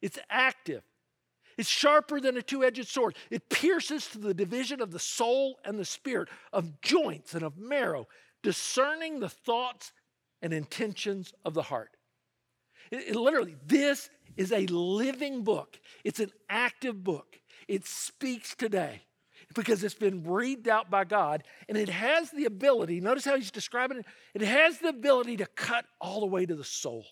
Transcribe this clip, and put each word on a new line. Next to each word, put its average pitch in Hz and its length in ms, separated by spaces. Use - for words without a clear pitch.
It's 202 180
active. 226 540
It's 226 120
sharper 294 500
than 262 180
a 240 40
two-edged 254 460
sword. 233 280
It 226 200
pierces 311 600
to 214 100
the 208 140
division 233 460
of 214 120
the 170 80
soul 262 640
and 208 160
the 185 60
spirit, - 440
of 170 280
joints 254 520
and 165 100
of 156 140
marrow, 220 500
discerning 294 760
the 196 100
thoughts 240 640
and 165 120
intentions 196 800
of 165 80
the 151 100
heart." 117 320
It, 254 180
it 214 60
literally, 233 400
this 277 440
is 190 140
a 202 160
living 233 760
book. 190 360
It's - 160
an 202 120
active 226 540
book. 160 360
It 196 180
speaks - 680
today 175 500
because 214 300
it's 202 120
been 190 260
breathed 220 460
out 220 220
by 196 140
God, 165 400
and 214 100
it 208 120
has 254 420
the 294 140
ability, 208 560
notice 254 240
how 277 100
he's 220 160
describing 254 480
it, 208 60
it 202 80
has 285 380
the 330 100
ability 247 480
to 190 80
cut - 400
all 190 220
the 208 40
way 185 200
to 170 100
the 147 80
soul. 117 480